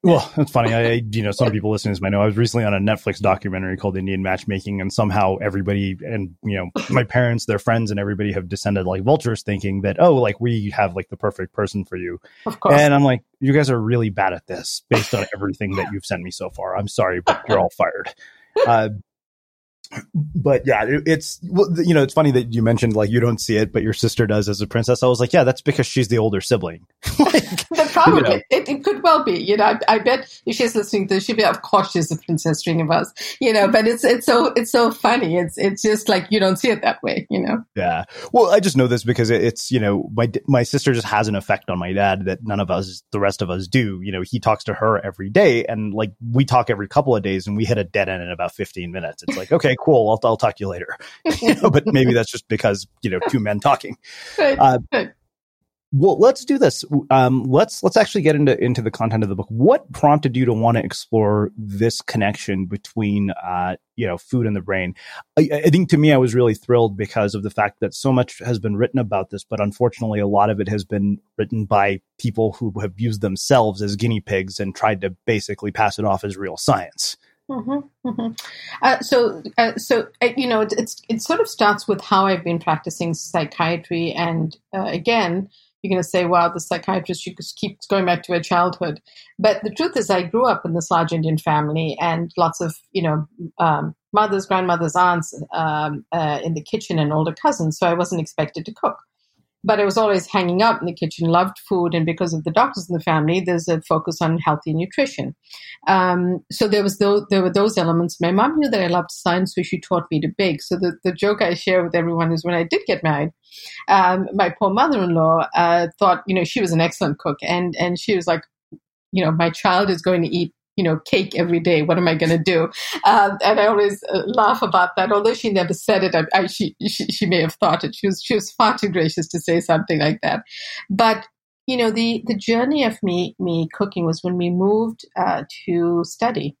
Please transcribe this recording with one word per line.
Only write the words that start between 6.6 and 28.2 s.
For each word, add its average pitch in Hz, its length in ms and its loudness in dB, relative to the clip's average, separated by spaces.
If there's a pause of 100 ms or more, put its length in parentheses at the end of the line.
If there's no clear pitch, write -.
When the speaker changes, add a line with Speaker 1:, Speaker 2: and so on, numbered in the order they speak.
Speaker 1:
my 123 140 2
parents, 120 440 0
their 104 120 0
friends, 113 320 0
and 104 80 -4
everybody 101 320 -2
have 90 160 -6
descended 98 380 -2
like 95 180 -4
vultures, 123 400 0
thinking 98 380 -4
that, 101 180 -2
"Oh, 165 160 6
like, 113 240 0
we 113 300 -2
have, 95 260 -2
like, 95 140 -8
the 95 80 -14
perfect 95 340 -4
person 101 320 -4
for 92 140 -12
you." 87 240 -10 (240)
Speaker 2:
Of 208 160 -10
course. 151 180 6
Speaker 1:
And 147 140 6
I'm 143 100 6
like, 127 220 2 (160)
"You 135 100 2
guys 139 180 4
are 127 120 2
really 113 280 0
bad 95 220 0
at 85 160 -12
this, - 420 -10
based 110 240 0
on 101 120 0 (100)
everything 98 400 -4
that 95 160 -4
you've 101 140 -10
sent 90 160 -6
me 90 100 -12
so 90 180 -10
far. 92 280 -8
I'm 101 100 -4
sorry, 92 320 0
but - 300 0
you're 95 100 4
all 90 180 2
fired." - 380 -2 (500)
Uh, 110 240 4 (1200)
but 139 540 0
yeah, 110 180 2
it, 143 220 0
it's, 156 360 0
well, 180 300 2
th-, 170 140 0
you 170 80 4
know, 143 80 6
it's 131 100 -2
funny 151 180 4
that 120 220 0
you 113 80 0
mentioned, 113 340 2
like, 107 140 2
you 120 100 2
don't 117 220 0
see 110 160 0
it, 107 160 0
but 113 80 0
your 107 120 -2
sister - 340 0
does 104 200 0
as 101 140 -4
a 101 60 -4
princess. 117 340 0
I 127 60 4
was 123 120 4
like, 120 140 0
"Yeah, 165 100 6
that's 127 180 2
because 135 260 0
she's 123 200 0
the 117 120 2
older 104 220 0
sibling." 87 440 -2 (180)
<laughs> - 160 -6
Like, 302 240 4 (260)
Speaker 2:
But 320 220 0
probably, 320 260 6
Speaker 1:
you 139 60 4